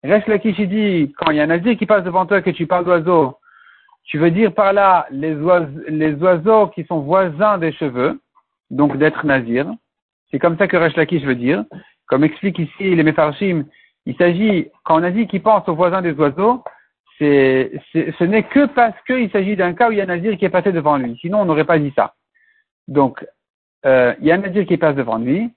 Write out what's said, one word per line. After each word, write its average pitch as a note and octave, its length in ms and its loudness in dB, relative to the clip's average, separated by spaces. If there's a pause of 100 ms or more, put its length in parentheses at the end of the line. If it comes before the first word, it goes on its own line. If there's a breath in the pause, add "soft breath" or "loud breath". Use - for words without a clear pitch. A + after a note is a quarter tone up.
Resh G3+ 240 0
Lakish, G#3 320 0
il G#3 100 -2
dit, F#3 500 0
quand E3 120 0
il D3+ 60 0
y D3 40 0
a D3+ 40 2
un D#3 40 -2
nazir F3 280 0
qui F#3+ 100 -4
passe G3+ 180 2
devant F3+ 220 -2
toi, G3 160 0
que F#3 80 -2
tu E3+ 160 -4
parles F3+ 180 0
d'oiseaux, E3 540 2 (680 soft breath)
tu - 140 -8
veux E3+ 120 4
dire G3 220 0
par G3 200 2
là F#3+ 380 4
les D3+ 240 -6
oise-, D#3 540 -2
les D#3 260 -2
oiseaux F3+ 540 2
qui E3 160 -10
sont E3 160 -4
voisins F#3 580 0
des D#3+ 140 -2
cheveux, C#3 480 -4 (500)
donc C#3 260 0
d'être D#3 280 0
nazir. C3+ 460 0 (600)
C'est C#3 80 -4
comme E3 200 0
ça G3+ 80 2
que F#3 100 -2
Resh E3 200 0
Lakish D#3+ 260 0
veut C3+ 120 -2
dire. C#3 300 -2 (420 loud breath)
Comme C3+ 180 2
explique E3+ 340 -2
ici F3+ 360 -2
les E3 80 4
Mefarshim, D#3 600 0 (420 soft breath)
il - 100 -8
s'agit, F3 520 0 (160)
quand D#3+ 160 2
on - 20 -2
a F3 80 -2
dit G#3+ 160 -2
qu'il F#3 160 -6
pense G#3+ 260 2
aux F3 60 -2
voisins F3+ 280 0
des E3+ 100 -2
oiseaux, D#3+ 500 0 (560 loud breath)
c'est, C3+ 540 2 (200)
c'est, D#3+ 260 -2
ce F3 60 0
n'est G#3 180 0
que C#4+ 240 2
parce A#3+ 280 0 (100)
qu'il B3 260 -2
s'agit G3+ 260 -2
d'un F3+ 160 -2
cas A#3 160 2
où A3+ 40 0
il G#3 60 -2
y - 20 0
a G3 40 -2
un - 20 -6
nazir F3+ 300 -4
qui G3+ 80 -2
est F3 60 0
passé F#3 200 0
devant D3+ 260 0
lui. A#2+ 240 -4
Sinon, G3 200 -2
on G3 60 2
n'aurait D#3 180 0
pas E3+ 140 2
dit C#3+ 180 -2
ça. F#2 180 -2 (720)
Donc, C3+ 380 -2 (600)
euh, B2+ 360 4
il B2+ 60 -2
y D3+ 40 4
a E3+ 40 4
un F#3 40 0
nazir G3 280 -4
qui F3+ 100 0
passe D#3 180 0
devant A#2 240 -4
lui E3 380 -2